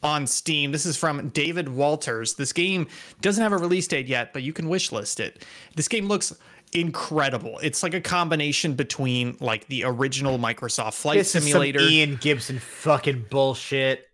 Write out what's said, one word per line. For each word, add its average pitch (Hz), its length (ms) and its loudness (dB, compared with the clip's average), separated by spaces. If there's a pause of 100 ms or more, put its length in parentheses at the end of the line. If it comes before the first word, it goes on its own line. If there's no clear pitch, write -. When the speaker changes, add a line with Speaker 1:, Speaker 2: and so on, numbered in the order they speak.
Speaker 1:
on 151 240 2
Steam. 147 440 0
This 147 140 -2
is 160 120 -2
from 143 320 0
David 156 400 -2
Walters. 131 640 0
This 139 180 -4
game 180 340 2 (340)
doesn't 202 200 2
have 214 120 2
a 196 40 2
release 175 300 2
date 135 200 -2
yet, 120 260 -2
but 135 100 -6
you 147 100 -4
can 165 140 -4
wishlist 156 520 -2
it. - 240 -6 (320)
This 156 120 -2
game 214 200 -2
looks 202 260 0 (400)
incredible. 147 920 0
It's 151 200 -2
like 165 100 -2
a 180 80 -2
combination 160 720 0
between, 123 640 0
like, 110 280 -2
the 131 180 -4
original 131 520 0
Microsoft 117 580 -2
Flight 151 240 0
Speaker 2:
This 185 80 2
is 165 160 2
some 147 80 2
Speaker 1:
Simulator. 139 300 4
Speaker 2:
Ian 156 360 4
Gibson 135 420 0
fucking 135 680 0
bullshit. 135 840 0